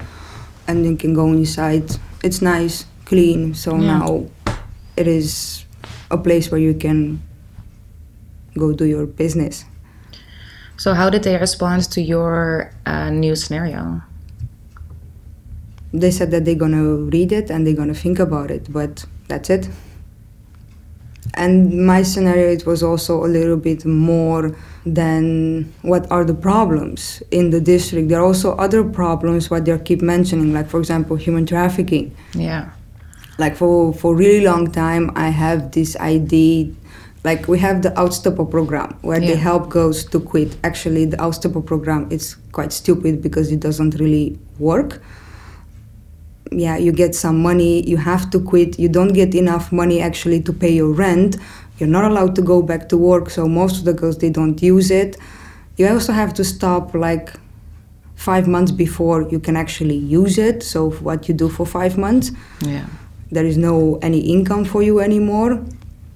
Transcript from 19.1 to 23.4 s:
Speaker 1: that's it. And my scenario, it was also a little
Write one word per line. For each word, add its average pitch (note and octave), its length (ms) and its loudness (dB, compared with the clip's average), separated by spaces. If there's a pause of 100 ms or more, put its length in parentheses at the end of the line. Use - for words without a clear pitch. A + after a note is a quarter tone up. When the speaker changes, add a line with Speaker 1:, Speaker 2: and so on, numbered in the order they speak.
Speaker 1:
that's C#3+ 220 -6
it. F#3+ 200 0 (1700)
And F3+ 500 4
my F#3 160 6
scenario, F#3 500 2
it E3+ 140 -2
was E3 160 0
also E3 420 0
a E3 40 0
little E3 300 2